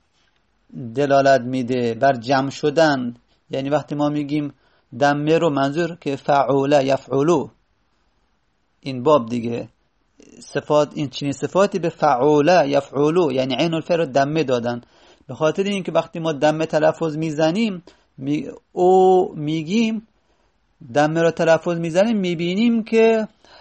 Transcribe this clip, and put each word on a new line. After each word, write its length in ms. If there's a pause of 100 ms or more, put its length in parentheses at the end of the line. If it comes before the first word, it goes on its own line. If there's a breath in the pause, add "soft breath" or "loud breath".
(960)
دلالت 460
می‌ده، 540
بر 180
جمع 380
شدن. 640 (360)
یعنی 200
وقتی 240
ما 140
می‌گیم 460 (460)
دمه 380
رو 120
منظور 500
که 160
فعول 560 (120)
یفعلو، 640 (1300)
این 220
باب 260
دیگه 400 (720)
صفات، 540
این 140
چنین 240
صفاتی 460
به 100
فعول 800
یفعلو 640
یعنی 220
عین 200
الفعل 240
رو 80
دمه 380
دادن، 360 (460 soft breath)
به 80
خاطر 280
اینکه 300
وقتی 260
ما 140
دمه 340
تلفظ 500
می‌زنیم، 640 (360 soft breath)
می-، 320 (220)
او 640
می‌گیم، 720 (840)
دمه 280
رو 80
تلفظ 480
می‌زنیم، 380
می‌بینیم 680
که 440 (320 loud breath)